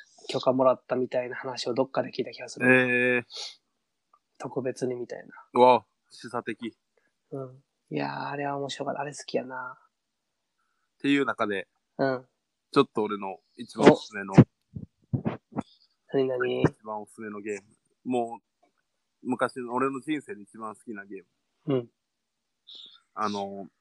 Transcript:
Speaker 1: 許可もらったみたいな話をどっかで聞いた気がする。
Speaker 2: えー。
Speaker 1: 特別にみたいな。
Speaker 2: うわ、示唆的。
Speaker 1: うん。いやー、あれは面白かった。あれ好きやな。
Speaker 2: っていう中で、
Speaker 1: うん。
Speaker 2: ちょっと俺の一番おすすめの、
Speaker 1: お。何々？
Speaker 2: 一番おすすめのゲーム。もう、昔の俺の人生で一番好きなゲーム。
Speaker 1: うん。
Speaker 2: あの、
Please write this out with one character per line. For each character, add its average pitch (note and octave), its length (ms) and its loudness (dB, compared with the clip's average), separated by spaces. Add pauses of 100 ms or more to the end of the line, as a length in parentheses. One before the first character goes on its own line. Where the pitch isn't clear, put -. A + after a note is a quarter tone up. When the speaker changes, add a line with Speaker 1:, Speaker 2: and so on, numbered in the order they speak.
(280)
Speaker 1:
許 C3 120 -2
可 - 120 4
も C3 120 4
ら B2+ 100 8
っ - 120 -10
た - 80 -4
み B2+ 140 0
た B2 160 -2
い B2 60 -10
な B2 60 -10
話 C3 320 -8
を A#2+ 60 -2
ど C3 100 2
っ C3 60 -8
か B2+ 120 0
で B2+ 80 -10
聞 - 100 -6
い - 60 -4
た A#2+ 60 -12
気 - 100 -14
が B2 80 -12
す - 100 -12
る。 B2+ 60 2
Speaker 2:
え B2 540 6
ー。 B2 40 -6 (1120)
Speaker 1:
特 C3 240 -8
別 B2+ 260 -4
に B2+ 80 -2
み B2 120 -8
た - 120 -10
い - 80 -18
な。 - 60 -20 (220)
Speaker 2:
う A#2+ 60 4
わ、 B2 260 8 (240)
示 B2 260 -12
唆 A2+ 60 -4
的。 A2+ 340 -8 (540)
Speaker 1:
う C#3 100 -8
ん。 C3 240 -14 (260)
い D3+ 60 -4
や C#3+ 140 -4
ー、 C#3 180 -8
あ C#3+ 80 -8
れ C#3+ 80 -4
は C#3+ 140 -4
面 C#3 100 -4
白 C#3 160 -6
か C3+ 80 -2
っ - 20 -6
た。 C3+ 60 -6
あ C#3+ 40 -4
れ C#3+ 100 -10
好 - 100 -14
き - 140 -4
や B2 80 -6
な。 B2+ 320 -12
Speaker 2:
っ - 20 -20 (1200)
て C#3+ 80 -2
い C#3+ 100 4
う C#3 60 2
中 A2+ 220 -2
で、 G2 200 -4 (300)
Speaker 1:
う C#3 100 0
ん。 C3 220 -4 (440)
Speaker 2:
ち - 60 2
ょ C#3 40 10
っ C3+ 120 -4
と A2 80 -2
俺 G#2 160 -2
の G2 220 -10 (160)
一 A#2 220 -12
番 C3 120 10
お D3 60 10
す - 120 -8
す A2 60 -14
め G2+ 80 -6
の、 F#2+ 120 -8
Speaker 1:
お。 - 20 -4 (1800)
何 C3+ 140 2
々？ B2+ 180 -2
Speaker 2:
一 B2+ 380 0
番 G#2+ 160 -8
お G#2 60 -14
す - 80 -20
す A2+ 80 -14
め G#2+ 80 -8
の G#2 100 -10
ゲ G#2 160 -6
ー G2 60 -12
ム。 G#2 60 -20 (360)
も A#2+ 340 -2 (840)
う、 - 0 -
昔 B2+ 360 -2
の A#2+ 120 -8
俺 C3 180 0
の C3+ 100 -6
人 D3 200 -4
生 A2 140 -12
で G#2 80 -16
一 A2 160 -20
番 A2 160 -12
好 - 80 -20
き A#2+ 120 -12
な G2 120 -12
ゲ G2 160 -14
ー - 20 -20 (420)
ム。 D3 80 0
Speaker 1:
う C3 40 2
ん。 A#2 120 -8 (1200)
Speaker 2:
あ G#2 140 -2
の、 G2 400 -8 (120)